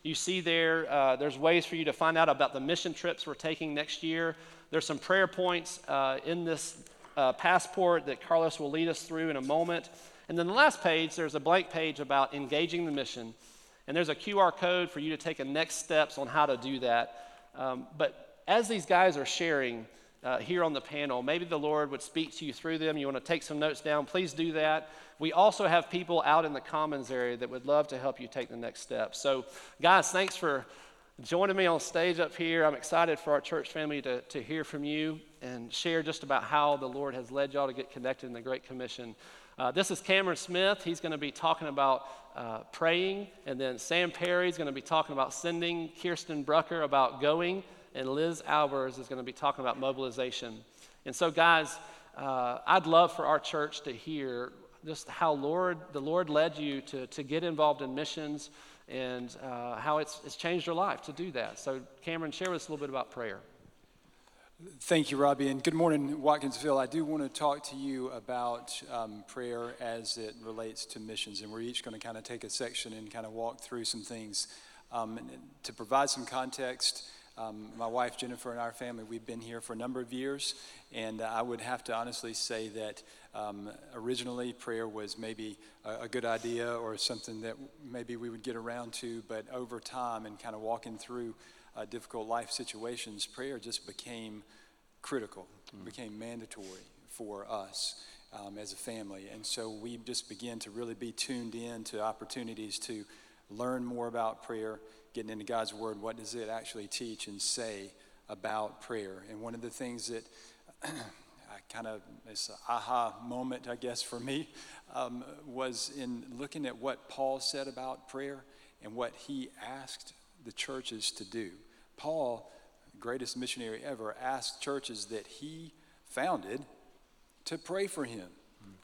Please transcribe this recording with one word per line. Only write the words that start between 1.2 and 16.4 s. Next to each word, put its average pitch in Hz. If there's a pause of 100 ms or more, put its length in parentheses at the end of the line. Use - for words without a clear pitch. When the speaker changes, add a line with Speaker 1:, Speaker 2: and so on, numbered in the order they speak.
Speaker 1:
ways 165
for 170
you 160
to 143
find 160
out 160
about 139
the 135
mission 160
trips -
we're 147
taking 160
next 151
year. 165 (340)
There's 160
some 147
prayer 190
points, 180
uh, 135
in 170
this, 160 (400)
uh, 131
passport 175
that 135
Carlos 165
will 143
lead 165
us 160
through 160
in 147
a 131
moment. 165 (400)
And 165
then 170
the 185
last 269
page, 160
there's 156
a 151
blank 170
page 160
about 139
engaging 156
the 156
mission. 120 (520)
And 143
there's 165
a 147
Q 202
R 180
code 180
for 143
you 151
to 156
take 160
a 139
next 151
steps 151
on 139
how 147